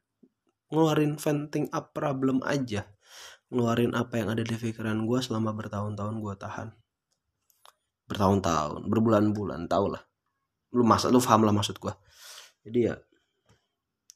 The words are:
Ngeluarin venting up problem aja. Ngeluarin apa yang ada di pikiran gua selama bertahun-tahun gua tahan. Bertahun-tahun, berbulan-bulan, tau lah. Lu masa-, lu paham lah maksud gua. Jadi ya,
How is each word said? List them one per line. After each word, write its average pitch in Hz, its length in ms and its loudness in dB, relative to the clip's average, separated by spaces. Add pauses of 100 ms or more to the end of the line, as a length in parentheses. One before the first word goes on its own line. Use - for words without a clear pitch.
(720)
Ngeluarin 151 480 2
venting 147 520 -2
up 156 200 -6
problem 135 520 -2
aja. 117 440 -4 (640)
Ngeluarin 120 400 2
apa 120 280 -4
yang 104 120 -2
ada 113 120 -2
di 113 120 -4
pikiran 110 480 -4
gua 120 160 0
selama 110 320 -4
bertahun-tahun 104 720 -6
gua 101 160 -8
tahan. 107 320 -10 (1400)
Bertahun-tahun, 90 800 0
berbulan-bulan, 104 800 2
tau 90 240 0
lah. - 120 -10 (720)
Lu 123 80 4
masa-, 104 280 6
lu 123 80 8
paham 110 280 6
lah 104 80 4
maksud 101 240 -2
gua. 92 160 -6 (680)
Jadi 117 160 -2 (120)
ya, - 40 -8 (1200)